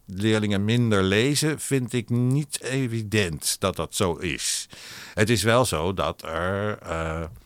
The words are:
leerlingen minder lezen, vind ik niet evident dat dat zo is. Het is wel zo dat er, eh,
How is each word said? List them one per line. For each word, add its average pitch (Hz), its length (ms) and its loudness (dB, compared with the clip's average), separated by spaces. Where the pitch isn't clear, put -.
leerlingen 104 580 0
minder 113 380 4
lezen, 135 580 2
vind 127 320 -2
ik 120 180 -2
niet 127 520 0
evident 110 960 -2
dat 95 180 0
dat 80 180 -6
zo 90 200 2
is. - 540 -4
Het 104 160 4
is 107 120 4
wel 117 220 4
zo 87 300 0
dat 85 280 -2
er, 95 600 -4
eh, 80 380 -4